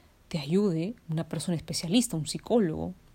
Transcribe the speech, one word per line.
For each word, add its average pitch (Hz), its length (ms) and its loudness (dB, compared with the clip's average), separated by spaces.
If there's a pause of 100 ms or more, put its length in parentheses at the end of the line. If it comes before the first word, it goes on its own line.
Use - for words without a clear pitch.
(280)
te 170 100 -4
ayude, 170 560 2 (160)
una 160 180 -2
persona 170 300 -2
especialista, 170 580 0
un 156 120 -2
psicólogo, 170 680 0 (220)